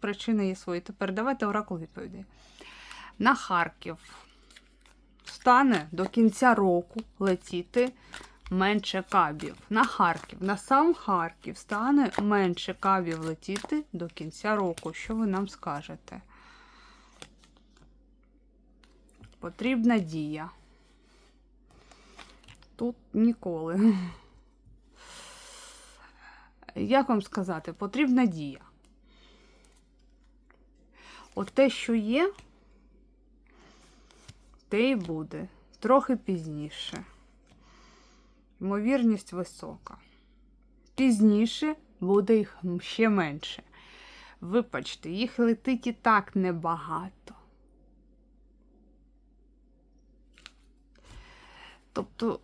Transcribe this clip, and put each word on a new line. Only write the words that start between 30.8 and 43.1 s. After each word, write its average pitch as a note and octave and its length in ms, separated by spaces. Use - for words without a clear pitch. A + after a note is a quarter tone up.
От G3 120
те, C4+ 220
що - 260
є, B3 380
те G#3 120
й C4 140
буде. D#3+ 520
Трохи C4 360
пізніше. D#3 880
Ймовірність G#3 720
висока. - 640
Пізніше A3+ 800
буде G3+ 380
їх G#3 280
м-, F3 140
ще - 300